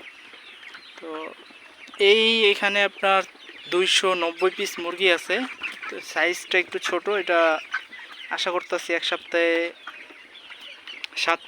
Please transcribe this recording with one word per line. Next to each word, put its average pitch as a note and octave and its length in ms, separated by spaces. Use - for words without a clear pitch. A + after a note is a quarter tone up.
তো D#3+ 360
এই A3 400
এখানে G3+ 320
আপনার G3 400
দুইশো F3+ 460
নব্বই E3+ 420
পিস G3 220
মুরগি F3 320
আছে। F3+ 320
তো - 160
সাইজটা F3 520
একটু F3+ 160
ছোট, F#3+ 440
এটা E3 360
আশা F3+ 160
করতেছি F3 420
এক E3 120
সপ্তাহে E3+ 640
সাত E3 240